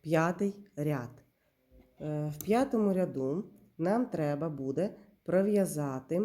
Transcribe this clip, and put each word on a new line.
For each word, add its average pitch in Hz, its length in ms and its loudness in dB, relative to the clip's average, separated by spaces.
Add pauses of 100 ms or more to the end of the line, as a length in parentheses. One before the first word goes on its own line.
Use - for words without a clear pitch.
п'ятий 170 540 2 (220)
ряд. 143 480 -4 (760)
Е, 151 360 -4
в - 80 -8
п'ятому 226 480 2
ряду 147 580 -2 (280)
нам 208 280 2
треба 147 420 -2
буде 143 460 -2 (280)
пров'язати 160 1040 0